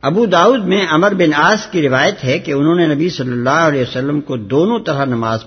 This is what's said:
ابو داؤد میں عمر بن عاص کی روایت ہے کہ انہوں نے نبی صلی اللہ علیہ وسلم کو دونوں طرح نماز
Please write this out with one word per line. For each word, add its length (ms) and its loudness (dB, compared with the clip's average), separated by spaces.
ابو 240 0
داؤد 380 4
میں 260 0
عمر 240 2
بن 200 2
عاص 380 0
کی 100 0
روایت 420 0
ہے 160 -2
کہ 120 -8
انہوں 240 2
نے 120 2
نبی 220 0
صلی 220 -6
اللہ 180 -2
علیہ 320 2
وسلم 400 -2
کو 160 -6
دونوں 420 0
طرح 260 -2
نماز 420 -2